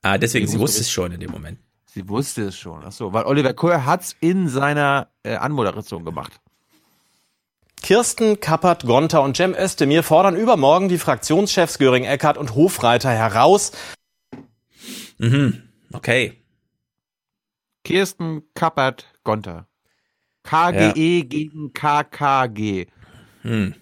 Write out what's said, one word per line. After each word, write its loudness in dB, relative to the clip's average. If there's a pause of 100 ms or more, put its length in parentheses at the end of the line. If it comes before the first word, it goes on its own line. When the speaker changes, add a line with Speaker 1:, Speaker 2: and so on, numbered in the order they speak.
Speaker 1:
Ah, 0
deswegen, 0
sie -2
wusste 0
es -4
Speaker 2:
Regierungsbericht -6
Speaker 1:
schon -4
in -14
dem -12
Moment. -14 (280)
Speaker 2:
Sie -14
wusste -6
es -8
schon. -16
Ach -16
so, -10
weil 0
Oliver 0
Kohr 0
hat's -2
in 2
seiner, 0 (160)
äh, -6
Anmoderation -4
gemacht. -12 (1400)
Speaker 3:
Kirsten 2
Kappert-Gonter 2
und -2
Cem 2
Özdemir 2
fordern 4
übermorgen 4
die 0
Fraktionschefs 0
Göring 4
Eckert 0
und -8
Hofreiter 2
heraus. 4 (1500)
Speaker 1:
Mhm, 0 (300)
okay. -2 (1400)
Speaker 2:
Kirsten -4 (100)
Kappert-Gonter. -4 (760)
K 0
G 2
E 2
Speaker 1:
Ja. -4
Speaker 2:
gegen -10
K -2
K 0
G. -4 (540)
Speaker 1:
Hm. -2